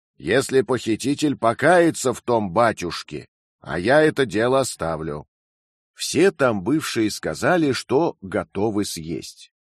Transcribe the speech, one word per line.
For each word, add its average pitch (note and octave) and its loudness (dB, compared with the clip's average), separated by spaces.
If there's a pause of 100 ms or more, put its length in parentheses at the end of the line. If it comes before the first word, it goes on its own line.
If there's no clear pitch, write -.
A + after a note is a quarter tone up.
(180)
если B2+ 2
похититель B2+ -2
покается C#3+ 2
в - -10
том A2 0
батюшке, E2+ -2 (320)
а C#2+ -6
я B2+ 4
это C#3+ 2
дело A#2 2
оставлю». D#2+ -6 (680)
Все F#3 0
там A2+ 0
бывшие A2+ 0
сказали, C3+ 0
что C3+ 0
готовы G2 -2
съесть. - -10 (180)